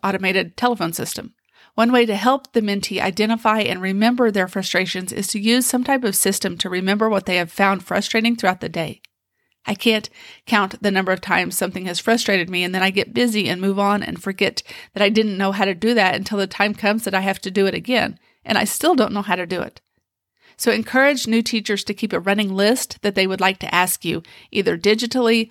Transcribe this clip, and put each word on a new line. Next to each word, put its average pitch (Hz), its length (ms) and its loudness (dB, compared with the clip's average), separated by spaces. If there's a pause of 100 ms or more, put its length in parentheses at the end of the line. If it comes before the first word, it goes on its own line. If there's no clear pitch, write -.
automated 190 540 -2
telephone 196 360 -2
system. - 400 -8 (420)
One 233 180 2
way 240 120 6
to 214 120 0
help 254 360 0
the 240 80 2
mentee 202 400 -2
identify 220 600 0
and 180 200 -2
remember 220 500 2
their 190 180 0
frustrations 185 640 -4
is - 180 -4
to 214 100 -4
use 233 260 2
some 254 200 0
type 262 200 0
of 196 120 0
system 185 420 -2
to 185 100 -2
remember 190 400 0
what 196 160 0
they 180 120 0
have 175 140 -2
found 196 320 0
frustrating 220 540 0
throughout 185 240 0
the 175 80 -6
day. 165 320 -8 (640)
I 208 100 -4
can't 220 360 0 (340)
count 208 380 0
the 202 80 2
number 190 220 2
of 185 80 -2
times 180 360 -2
something 185 300 -4
has 180 140 -6
frustrated 196 500 0
me, 180 140 -2
and 180 100 -4
then 185 80 0
I 190 80 4
get 190 240 -2
busy 220 340 0
and 180 120 -2
move 196 180 0
on 202 240 2
and 170 180 -8
forget 190 420 -2 (300)
that 196 100 -2
I 202 60 4
didn't 214 300 2
know 196 140 2
how 196 120 -2
to 190 100 0
do 214 200 0
that 196 220 2
until 196 200 -6
the 196 120 0
time 208 260 -2
comes 220 300 0
that 190 100 -2
I 190 60 2
have 196 220 -2
to 190 80 -8
do 196 160 2
it 185 80 0
again, 233 440 -2 (260)
and - 140 0
I - 60 2
still 302 320 2
don't 214 160 2
know 202 100 -2
how 196 140 -2
to 180 100 -4
do 180 160 -4
it. - 180 -14 (760)
So - 160 0
encourage 262 540 2
new 226 160 2
teachers 220 420 -2
to 208 100 -4
keep 202 180 -4
a 180 80 0
running 196 340 0
list 208 480 2
that 208 120 0
they 190 120 2
would 190 140 -2
like 190 200 2
to - 140 -6
ask 180 300 0
you, 170 180 -4 (280)
either 180 260 0
digitally 226 760 2